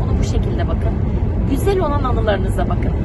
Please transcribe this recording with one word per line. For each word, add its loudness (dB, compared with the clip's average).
bunu 0
bu 2
şekilde 0
bakın. 0
Güzel 2
olan 0
anılarınıza 0
bakın, 0